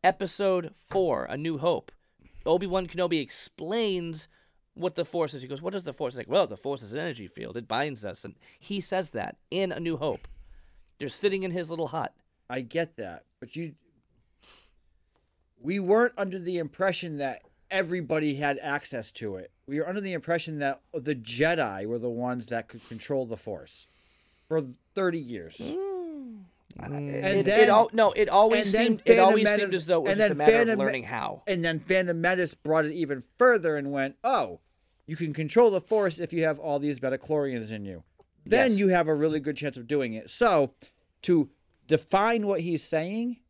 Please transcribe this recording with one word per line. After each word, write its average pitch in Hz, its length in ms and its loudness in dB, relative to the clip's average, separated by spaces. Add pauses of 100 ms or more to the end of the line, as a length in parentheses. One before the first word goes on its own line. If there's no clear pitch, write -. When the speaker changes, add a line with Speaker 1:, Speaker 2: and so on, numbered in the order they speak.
Speaker 1:
Episode 185 720 0
four, 165 480 -2
A 120 120 -8
New 156 220 -4
Hope. 151 320 0 (540)
Obi-Wan 180 420 0
Kenobi 165 340 -2
explains 175 1040 -6 (460)
what 175 220 -4
the 170 100 -2
Force 160 280 -2
is. 131 100 -12
He 127 40 -16
goes, 139 140 -10
"What 190 140 -6
is 185 100 -6
the 139 80 -10
Force?" 131 200 -6
He's 135 40 -12
like, - 120 -10
"Well, 175 160 4
the 110 120 -12
Force 139 240 -6
is 104 100 -14
an 131 80 -8
energy 123 280 -8
field. 113 280 -12
It 120 140 -10
binds 123 340 -4
us." 95 220 -10
And 101 100 -14 (240)
he 202 220 -8
says 185 300 -4
that 101 260 -8 (120)
in 185 220 -2
A - 80 -8
New 165 160 -4
Hope. 143 320 -4 (720)
They're 143 80 -6
sitting 190 360 -2
in 180 80 -4
his 170 180 -6
little 165 180 -4
hut. 151 260 -6 (360)
Speaker 2:
I 127 120 -6
get 160 360 -6
that, 90 260 -12 (160)
but 123 160 -16
you, 160 200 -10 (1900)
we 175 180 -2
weren't 220 380 4
under 190 220 -4
the 175 180 -4
impression 170 600 -2
that 139 240 -4 (300)
everybody 160 640 0
had 143 240 -2
access 139 540 -6
to 104 240 -8
it. 92 140 -14 (140)
We 143 140 -4
were 156 80 -2
under 196 140 -6
the 190 120 -6
impression 160 460 -4
that 139 220 -2 (120)
the 147 220 -2
Jedi 117 680 0
were 117 140 -4
the 120 100 -4
ones 120 380 -4
that 117 200 -4
could - 200 -18
control 127 380 -4
the 113 120 -8
Force 90 500 -12 (600)
for 160 140 0 (320)
thirty 180 260 0
years. 110 380 -10
Speaker 1:
Mm. 330 220 -6 (1000)
Speaker 3:
Mm. 143 300 -8
Speaker 1:
It, - 140 -4
Speaker 2:
And 196 180 2
Speaker 1:
it - 40 2
Speaker 2:
then 208 240 8
Speaker 1:
al-, 220 240 6
no, 220 200 4
it 208 160 2
always 214 360 6
Speaker 2:
and 196 80 0
then 226 140 4
Speaker 1:
seemed, 220 180 2
it - 40 2
Speaker 2:
Phantom 214 160 10
Speaker 1:
always 214 180 8
Speaker 2:
Menace, 208 160 4
Speaker 1:
seemed 196 160 0
as 160 100 -2
though 170 140 2
it 151 40 0
was 196 100 0
Speaker 2:
and 202 60 2
Speaker 1:
just 214 60 6
a 202 40 4
Speaker 2:
then 170 100 0
Speaker 1:
matter 151 120 8
Speaker 2:
Phantom 226 220 6
Speaker 1:
of 214 60 0
Speaker 2:
Me-, - 60 2
Speaker 1:
learning 127 180 -2
how. - 440 -6
Speaker 2:
and 185 160 0
then 160 160 0
Phantom 180 400 0
Menace 175 360 0
brought 156 300 2
it 156 80 -4
even 143 300 -4 (140)
further 190 400 4
and 139 140 -4
went, 139 320 -2
"Oh, 156 360 0 (460)
you 160 100 -10
can 160 180 -4
control 160 360 4
the 190 120 2
Force 196 380 0
if 165 140 -6
you 160 100 0
have 156 160 0
all 147 200 -2
these 143 200 -2
midichlorians 131 720 -2
in 107 140 -8
you. 90 180 -12 (420)
Then 254 260 4
Speaker 1:
Yes. 196 80 2
Speaker 2:
you 202 100 4
have 175 180 4
a 156 60 2
really 151 260 2
good 143 160 -4
chance 143 220 -6
of 117 100 -14
doing 131 260 0
it." 110 160 -10
So 175 440 4 (480)
to 165 280 2 (380)
define 208 600 2
what 190 140 0
he's 165 220 -2
saying 214 560 -4 (100)